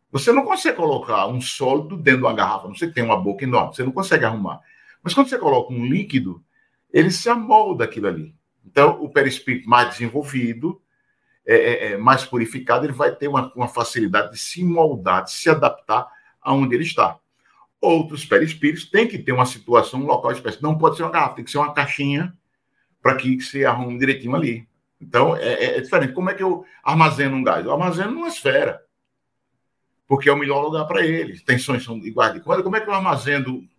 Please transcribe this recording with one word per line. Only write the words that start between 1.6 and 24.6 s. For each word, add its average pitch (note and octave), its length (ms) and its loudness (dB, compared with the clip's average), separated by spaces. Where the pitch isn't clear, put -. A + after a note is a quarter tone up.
dentro C3 240 4
de B2 60 2
uma A2+ 80 2
garrafa, F#2+ 340 -2
não G2 80 -14
sei E3+ 140 -6
que - 40 -12
tem A#2+ 100 0
uma A2 120 2
boca G2 300 -2
enorme, B2 280 0
você B2+ 100 -4
não B2+ 100 -4
consegue C#3+ 320 0
arrumar. G#2+ 340 -4
Mas F3+ 120 -6
quando C4+ 160 2
você B3+ 80 -2
coloca C3+ 360 2
um A#2+ 120 -4
líquido, C3+ 580 -2
ele D#3+ 180 6
se F#3 200 -2
amolda G#3+ 560 2
aquilo G2+ 220 -4
ali. D#2+ 280 -6
Então, C#3+ 360 4
o D3+ 80 -6
perispírito C3 600 -2
mais A#2+ 220 4
desenvolvido, A#2+ 920 -6
é, A2+ 100 6
é, A2+ 360 2
é, G2 60 -4
mais B2+ 260 2
purificado, B2 600 -2
ele C#3 80 -4
vai C#3+ 220 0
ter C#3+ 120 -4
uma, C3 280 -2
uma B2 120 -4
facilidade G#2+ 640 -2
de - 60 -18
se - 260 -8
moldar, C3+ 600 2
de - 80 -14
se - 180 -2
adaptar B2 580 0
aonde C3+ 340 2
ele D3 80 0
está. A#2 340 -2
Outros D#3 460 0
perispíritos - 640 0
têm A#3 180 2
que G3+ 100 -8
ter C3 140 -4
uma B2 140 4
situação, A#2+ 560 0
um C#3+ 40 -4
local C#3 260 0
específico. B2 360 -6
Não D#3 100 2
pode D#3 200 2
ser E3 60 -4
uma E3 80 -4
garrafa, D3+ 240 0
tem B2+ 80 -12
que - 80 -14
ser C#3+ 60 -6
uma D3 160 -2
caixinha C#3+ 600 -2
para C3+ 140 2
que B2+ 260 0
se C3+ 240 -2
arrume B2 320 -2
direitinho C3 380 -2
ali. A#2 320 -4